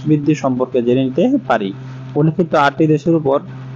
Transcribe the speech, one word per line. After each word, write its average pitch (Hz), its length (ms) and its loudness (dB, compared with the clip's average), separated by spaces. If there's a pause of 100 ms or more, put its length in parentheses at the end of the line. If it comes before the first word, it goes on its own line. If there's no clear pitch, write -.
বৃদ্ধি 151 280 2
সম্পর্কে 127 460 -2
জেনে 123 220 2
নিতে 131 200 0 (240)
পারি। 107 220 0 (460)
উল্লিখিত 156 400 2
আটটি 143 320 2
দেশের 156 280 2
উপর 139 220 0 (380)